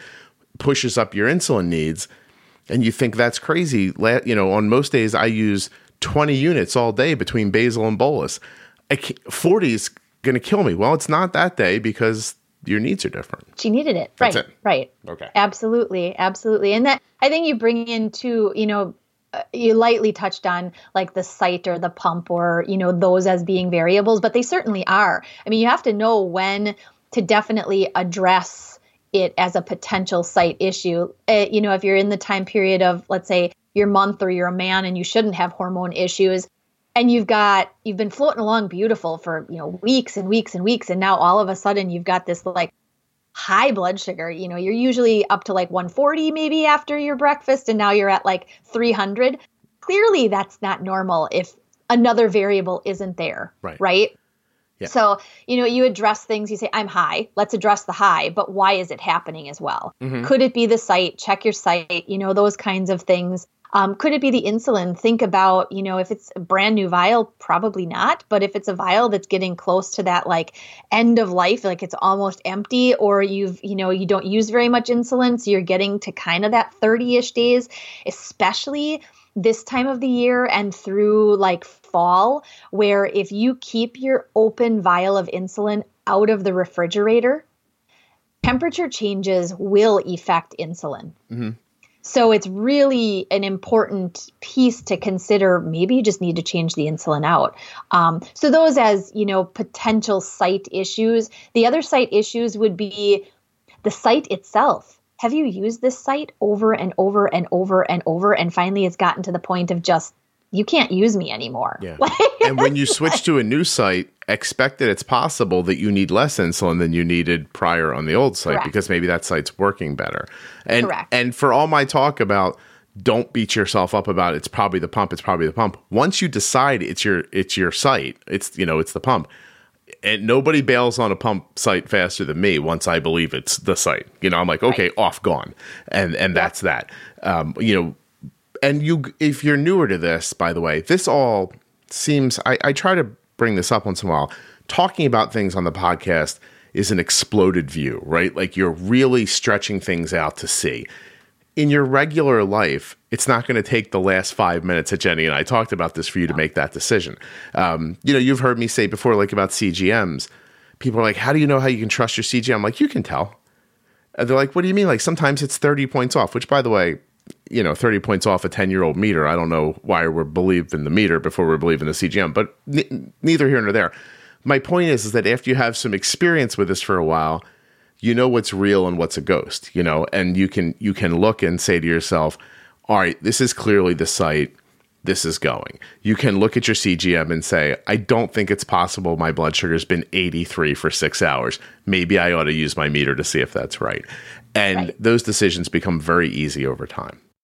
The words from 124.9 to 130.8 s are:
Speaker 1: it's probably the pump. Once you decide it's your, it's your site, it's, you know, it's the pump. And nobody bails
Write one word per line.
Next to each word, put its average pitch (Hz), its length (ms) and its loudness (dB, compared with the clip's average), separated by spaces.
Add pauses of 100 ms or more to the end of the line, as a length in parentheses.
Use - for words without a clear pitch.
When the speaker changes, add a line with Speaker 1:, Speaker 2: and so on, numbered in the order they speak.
Speaker 1:
it's 85 100 -10
probably 85 240 0
the 78 60 -2
pump. 107 240 0 (140)
Once 139 300 2
you 180 80 -2
decide 131 540 0
it's - 220 -6
your, 92 280 0
it's 95 240 -2
your 90 160 0
site, 82 440 -2 (100)
it's, - 320 -8
you 92 80 0
know, 80 120 0
it's 80 140 -2
the - 80 -8
pump. 110 280 -2 (720)
And 107 240 0
nobody 139 340 4
bails 123 380 2